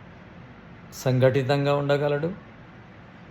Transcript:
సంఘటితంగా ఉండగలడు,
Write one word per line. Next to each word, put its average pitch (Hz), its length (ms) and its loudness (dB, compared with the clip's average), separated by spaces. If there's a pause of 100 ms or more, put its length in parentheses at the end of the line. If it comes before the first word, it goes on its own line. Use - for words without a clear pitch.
(960)
సంఘటితంగా 135 800 2
ఉండగలడు, 143 560 0 (1000)